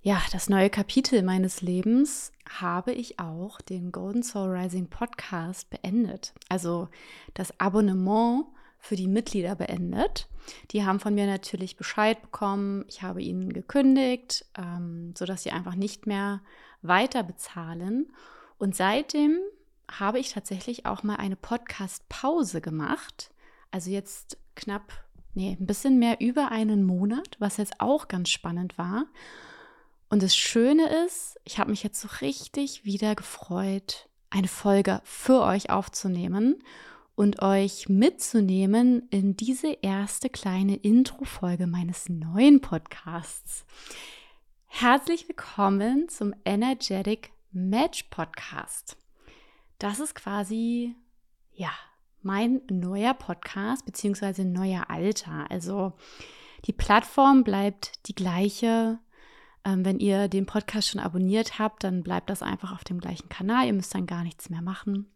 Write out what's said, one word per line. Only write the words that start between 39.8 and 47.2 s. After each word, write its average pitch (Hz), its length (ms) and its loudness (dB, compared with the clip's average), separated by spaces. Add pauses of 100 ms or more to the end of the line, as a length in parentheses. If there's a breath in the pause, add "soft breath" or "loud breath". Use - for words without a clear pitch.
erste 202 480 -2
kleine 196 460 0
Intro-Folge 208 920 2
meines 175 400 -4
neuen 185 520 8
Podcasts. - 1040 -8 (1040 loud breath)
Herzlich 277 600 2
willkommen 208 800 0
zum 208 260 -4 (100)
Energetic 208 840 -2 (220)